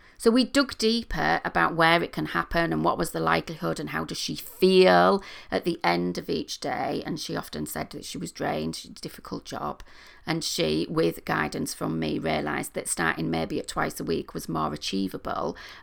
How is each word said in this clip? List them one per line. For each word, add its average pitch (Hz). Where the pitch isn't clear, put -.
So 226
we 254
dug -
deeper 175
about 165
where 165
it -
can 156
happen 165
and 156
what 170
was 170
the 165
likelihood 165
and 151
how 160
does 160
she -
feel 185
at -
the 170
end 175
of 156
each -
day. 143
And -
she 165
often 156
said -
that -
she -
was 175
drained, 151
she -
had -
a -
difficult -
job. -
And 160
she, 156
with 160
guidance 156
from 160
me, 156
realised 151
that -
starting 160
maybe 165
at -
twice 156
a 160
week 156
was -
more 156
achievable -